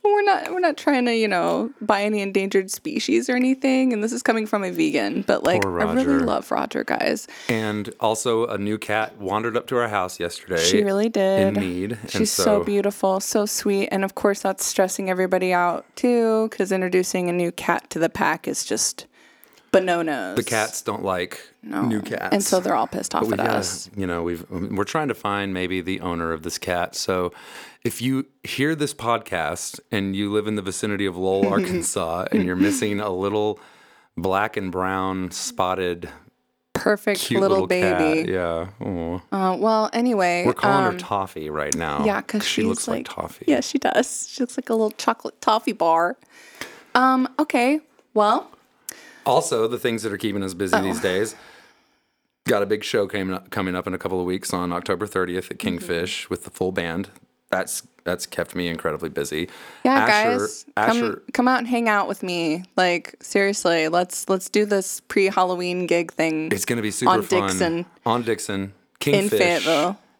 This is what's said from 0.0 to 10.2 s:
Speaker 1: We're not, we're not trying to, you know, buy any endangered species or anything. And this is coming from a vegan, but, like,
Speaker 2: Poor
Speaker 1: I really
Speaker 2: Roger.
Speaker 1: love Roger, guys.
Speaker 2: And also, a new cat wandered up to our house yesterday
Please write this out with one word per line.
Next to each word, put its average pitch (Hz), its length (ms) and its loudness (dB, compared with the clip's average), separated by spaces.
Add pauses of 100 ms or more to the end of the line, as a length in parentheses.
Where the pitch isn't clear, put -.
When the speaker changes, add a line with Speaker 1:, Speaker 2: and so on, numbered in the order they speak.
Speaker 1:
We're 415 180 6
not, - 280 2
we're 370 80 -2
not 320 160 2
trying 262 300 2
to, 233 100 2
you 220 140 4
know, 175 420 2 (100)
buy 208 220 4
any 214 180 0
endangered 196 480 2
species - 600 0
or 254 80 2
anything. 262 560 2
And 214 100 -2
this 226 80 -2
is 240 100 -4
coming 226 240 2
from 208 180 -2
a 185 60 -2
vegan, 156 560 0
but, - 180 2
like, - 180 4
Speaker 2:
Poor 127 180 -2
Speaker 1:
I - 40 2 (100)
really 262 120 2
Speaker 2:
Roger. 277 200 2
Speaker 1:
love - 260 -2
Roger, - 320 -2
guys. - 420 -2 (220)
Speaker 2:
And 110 540 -2
also, 113 440 2
a 107 120 -4
new 104 200 -2
cat 107 400 -2
wandered 107 380 -2
up 120 120 0
to 131 100 0
our 120 100 2
house 98 320 -2
yesterday 85 420 -2